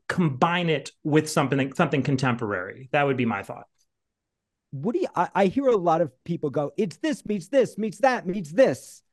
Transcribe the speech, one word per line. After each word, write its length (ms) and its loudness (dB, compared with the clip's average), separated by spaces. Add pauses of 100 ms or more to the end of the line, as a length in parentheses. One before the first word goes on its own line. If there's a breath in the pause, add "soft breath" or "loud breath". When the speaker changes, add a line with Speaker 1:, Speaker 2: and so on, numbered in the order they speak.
Speaker 1:
combine 640 0
it 220 -2 (120)
with 260 2
something, 440 0
something 280 0
contemporary. 920 -2
That 160 2
would 100 0
be 80 0
my 180 -2
thought. 220 -14 (1040)
Speaker 2:
What 220 -4
do 80 -2
you, 140 -4
I, 180 0
I 120 4
hear 220 2
a 80 4
lot 260 2
of 100 -2 (120)
people 280 -4
go, 260 -2
"It's 200 -2
this 280 -4
meets 240 -6
this, 280 2
meets 220 -6
that, 280 2
meets 240 -6
this." 500 2 (120)